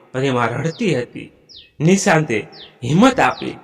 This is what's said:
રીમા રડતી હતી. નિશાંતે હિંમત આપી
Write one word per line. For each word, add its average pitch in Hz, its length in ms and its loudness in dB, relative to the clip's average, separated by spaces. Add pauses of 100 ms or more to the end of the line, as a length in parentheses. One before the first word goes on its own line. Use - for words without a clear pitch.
(140)
રીમા 127 320 0
રડતી 147 560 -4
હતી. - 300 -16 (480)
નિશાંતે 156 680 2 (360)
હિંમત 175 360 4
આપી 127 300 -2 (120)